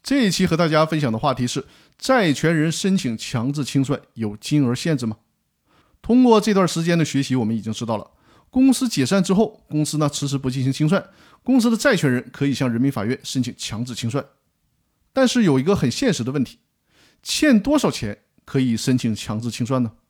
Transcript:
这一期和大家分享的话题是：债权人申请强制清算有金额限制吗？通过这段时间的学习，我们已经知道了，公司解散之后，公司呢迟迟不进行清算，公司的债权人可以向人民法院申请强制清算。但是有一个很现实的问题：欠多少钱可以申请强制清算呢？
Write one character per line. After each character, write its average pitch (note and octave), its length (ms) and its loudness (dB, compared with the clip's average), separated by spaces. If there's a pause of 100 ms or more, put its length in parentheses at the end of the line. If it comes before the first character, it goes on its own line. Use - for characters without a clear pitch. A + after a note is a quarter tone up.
这 C4 240 0
一 F#3 40 2
期 F#3 160 0
和 E3 80 0
大 E3 140 2
家 D#3 160 4
分 D#3 160 -2
享 C3 100 0
的 A2 80 -2
话 C#3 140 0
题 B2 140 -2
是： - 180 -6 (320)
债 A3+ 380 2
权 D#3+ 200 0
人 D#3 160 2
申 F#3+ 280 -2
请 A#2 180 -4
强 A#2+ 340 -4
制 C#3+ 140 -4
清 C#3 180 0
算 B2+ 160 -2 (140)
有 G#2+ 240 -6
金 D3 260 0
额 A#2+ 120 2
限 E3 200 -2
制 B2 120 -4
吗？ G#2+ 100 -6 (880)
通 B3 200 4
过 A3+ 160 6
这 G#3 140 2
段 F#3+ 160 4
时 E3 140 -4
间 E3+ 160 2
的 D#3+ 40 2
学 C#3 200 0
习， B2+ 120 -2
我 A#2+ 120 0
们 A2+ 100 -2
已 G2+ 60 -6
经 A2 100 -6
知 A2+ 140 -8
道 A2+ 100 -2
了， - 140 -10 (400)
公 C4 200 4
司 B3+ 160 0
解 C#3 200 0
散 G3 180 2
之 G3 80 0
后， G#3 380 0
公 D3+ 120 0
司 D3 140 -4
呢 D3+ 100 2
迟 C#3+ 220 -4
迟 C3+ 80 -4
不 C3 140 -4
进 C3 120 -4
行 C3 80 0
清 D3+ 160 -2
算， F3+ 160 2 (400)
公 C4 160 2
司 A#3 120 2
的 A3+ 80 0
债 C4 180 4
权 C#3+ 160 2
人 B2 180 -2
可 - 160 -4
以 C#3 60 2
向 B2+ 180 -2
人 A#2 80 -2
民 C3+ 140 2
法 G#2 140 -4
院 B2 160 -2
申 C3 200 -4
请 A#2 140 -6
强 A2 260 -10
制 B2 120 -10
清 A#2 160 -6
算。 C3+ 120 -4 (920)
但 C4 120 4
是 A#3 180 2
有 C#3 140 4
一 C3 40 0
个 F#3+ 120 2
很 C#3+ 160 0
现 A#3+ 220 0
实 B2+ 100 -4
的 A#2+ 80 -4
问 C#3 140 -2
题： - 140 -12 (640)
欠 C#4 360 2
多 C#4 200 2
少 F3+ 120 2
钱 G#2 280 -8 (260)
可 - 160 -2
以 A#2+ 160 0
申 B2+ 220 0
请 A2+ 160 -2
强 A2 260 -6
制 A#2 100 -6
清 A#2+ 140 -6
算 B2+ 180 -2
呢？ A2+ 100 -4 (180)